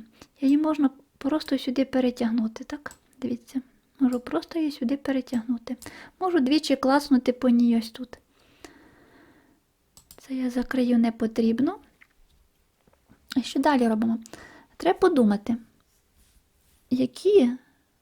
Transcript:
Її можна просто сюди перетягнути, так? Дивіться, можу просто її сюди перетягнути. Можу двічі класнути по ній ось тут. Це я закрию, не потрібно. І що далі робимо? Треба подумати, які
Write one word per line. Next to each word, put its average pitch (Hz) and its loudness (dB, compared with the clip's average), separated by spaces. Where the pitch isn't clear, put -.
Її 285 4
можна 302 0
просто 277 -2
сюди 262 -2
перетягнути, 240 -2
так? - -14
Дивіться, 247 -8
можу 247 2
просто 320 -6
її 311 0
сюди 277 -4
перетягнути. 254 -6
Можу 349 0
двічі 277 2
класнути 269 2
по 254 -2
ній 240 4
ось 226 -4
тут. - -16
Це - -12
я 254 -2
закрию, 247 0
не 233 2
потрібно. 233 0
І 247 0
що - -6
далі 269 2
робимо? 226 0
Треба 349 0
подумати, 233 2
які 254 2